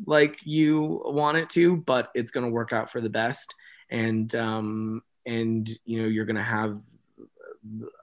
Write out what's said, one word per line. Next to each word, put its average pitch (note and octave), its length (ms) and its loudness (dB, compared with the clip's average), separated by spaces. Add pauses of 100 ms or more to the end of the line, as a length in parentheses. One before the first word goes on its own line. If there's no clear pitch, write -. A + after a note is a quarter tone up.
like D3 400 4
you D#3 600 2
want D3 320 2
it E3 120 0
to, E3+ 260 6
but C3 380 0
it's A#2 180 -4
gonna B2 180 -2
work A#2 220 -2
out A2+ 180 -2
for B2 120 -6
the A2+ 80 -2
best. A2+ 440 -4 (360)
And, A2+ 460 -2
um, A2 680 -4 (240)
and, A2+ 440 -2 (160)
you A2+ 160 -4
know, A2 60 0
you're A2 180 0
gonna G#2+ 180 -2
have G#2+ 380 -2 (1200)